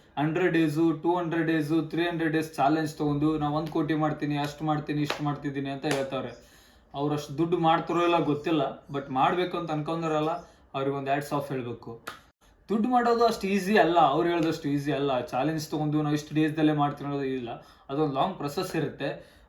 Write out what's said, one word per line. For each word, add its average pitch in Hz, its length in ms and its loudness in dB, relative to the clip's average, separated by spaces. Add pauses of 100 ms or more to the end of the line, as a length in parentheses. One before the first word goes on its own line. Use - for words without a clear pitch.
(180)
ಹಂಡ್ರೆಡ್ 160 340 2
ಡೇಸು, 160 400 2
ಟೂ 165 220 0
ಹಂಡ್ರೆಡ್ 165 320 0
ಡೇಸು, 160 360 2
ತ್ರೀ 156 200 -2
ಹಂಡ್ರೆಡ್ 165 300 0
ಡೇಸ್ 156 240 -2
ಚಾಲೆಂಜ್ 151 380 2
ತಗೊಂಡು 151 440 2
ನಾ 147 120 0
ಒಂದ್ 156 200 -2
ಕೋಟಿ 160 240 0
ಮಾಡ್ತೀನಿ, 151 420 0
ಅಷ್ಟ್ 147 260 -4
ಮಾಡ್ತೀನಿ, 151 400 -2
ಇಷ್ಟ್ 147 200 -2
ಮಾಡ್ತಿದ್ದೀನಿ 139 480 -4
ಅಂತ 139 160 -8
ಹೇಳ್ತಾವ್ರೆ. 135 440 -2 (640)
ಅವ್ರು 147 200 -2
ಅಷ್ಟ್ 143 240 -6
ದುಡ್ಡು 170 200 0
ಮಾಡ್ತಾರೋ 165 460 2
ಇಲ್ಲ 170 200 4
ಗೊತ್ತಿಲ್ಲ, 147 680 0
but 139 200 -6
ಮಾಡ್ಬೇಕು 175 460 2
ಅಂತ 165 120 -6
ಅನ್ಕೊಂಡಾರಲ್ಲ, 156 600 -2 (440)
ಅವ್ರಿಗೆ 139 220 -2
ಒಂದ್ 135 140 -4
hats 143 200 -2
off 143 180 -2
ಹೇಳ್ಬೇಕು. 120 520 -8 (680)
ದುಡ್ಡು 214 200 2
ಮಾಡೋದು 240 360 4
ಅಷ್ಟು 208 240 2
ಈಸಿ 196 300 2
ಅಲ್ಲ, 170 200 6
ಅವ್ರು 160 300 4
ಹೇಳ್ದಷ್ಟು 160 400 0
ಈಸಿ 143 240 -2
ಅಲ್ಲ. 135 280 0
ಚಾಲೆಂಜ್ 147 480 -2
ತಗೊಂಡು 151 340 0
ನಾವು 147 120 2
ಇಷ್ಟು 147 200 -6
ಡೇಸ್‌ದಲ್ಲೇ 156 380 4
ಮಾಡ್ತೀನಿ 143 360 0
ಅನ್ನೋದು 139 200 -2
ಇಲ್ಲ, 127 220 -4 (380)
ಅದೊಂದು 143 260 0
ಲಾಂಗ್ 175 220 0
ಪ್ರೊಸೆಸ್ 147 400 -4
ಇರುತ್ತೆ. 143 600 -6 (120)